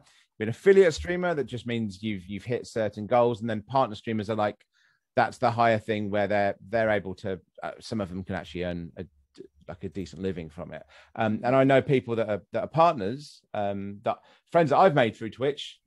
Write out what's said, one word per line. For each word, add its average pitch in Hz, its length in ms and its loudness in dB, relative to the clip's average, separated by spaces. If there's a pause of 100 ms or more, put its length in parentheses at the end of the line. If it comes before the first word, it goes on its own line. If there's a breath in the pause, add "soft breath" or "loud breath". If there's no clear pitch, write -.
(380 soft breath)
be 110 60 -4
an 107 60 -2
affiliate 190 440 6
streamer. 175 400 -2
That 139 120 -2
just 113 200 -10
means 107 380 -4
you've, 101 240 -6
you've 98 180 -10
hit 113 220 -4
certain 104 400 -4
goals. 120 340 2
And 117 80 -6
then 107 140 -4
partner 123 320 0
streamers 110 340 -4
are 110 60 -2
like, 104 280 -2 (520)
that's 110 240 2
the 120 100 4
higher 113 300 4
thing 104 320 -4
where 101 160 2
they're, 101 280 0 (120)
they're 110 240 0
able 95 240 -2
to, 95 240 -8 (240)
uh, 80 160 -8
some 113 200 -8
of 95 100 -4
them 92 140 -10
can 95 120 -8
actually 87 300 -6
earn 87 320 -6
a, 90 80 -10 (640)
like, - 160 -14
a 95 60 -8
decent 85 340 -10
living 85 260 -6
from 78 240 -14
it. 76 80 -14 (340 soft breath)
Um, 110 280 0
and 123 120 2
I 135 80 6
know 135 160 6
people 120 360 0
that 107 120 -2
are, 104 140 -2 (120)
that 110 100 -2
are 87 40 -6
partners, 147 720 0 (120)
um, 101 500 -6
that 113 140 -2 (340 soft breath)
friends 165 200 4
that 131 80 4
I've 180 160 6
made 117 200 2
through 113 140 -10
Twitch - 580 -6